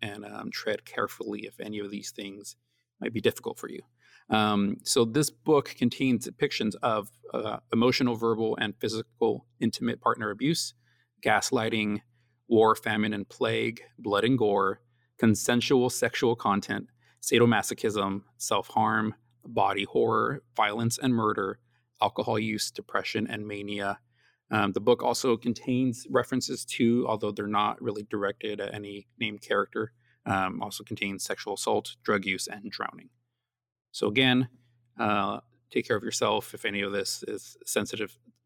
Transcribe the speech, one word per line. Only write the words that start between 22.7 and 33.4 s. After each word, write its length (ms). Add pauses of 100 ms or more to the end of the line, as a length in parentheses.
depression, 560
and 200
mania. 520 (520)
Um, 220
the 80
book 220
also 340
contains 720
references 560
to, 420
although 240
they're 160
not 340
really 220
directed 580
at 120
any 340 (120)
named 220
character, 520 (320)
um, 360
also 220
contains 420
sexual 300
assault, 480
drug 220
use, 220
and 240
drowning. 380 (840)